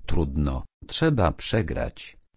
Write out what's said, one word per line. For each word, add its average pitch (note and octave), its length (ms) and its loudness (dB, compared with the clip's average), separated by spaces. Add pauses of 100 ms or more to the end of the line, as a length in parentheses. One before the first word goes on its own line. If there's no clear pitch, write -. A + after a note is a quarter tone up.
„Trudno, C#2+ 600 0 (220)
trzeba A#2+ 440 2
przegrać”. - 840 -4 (200)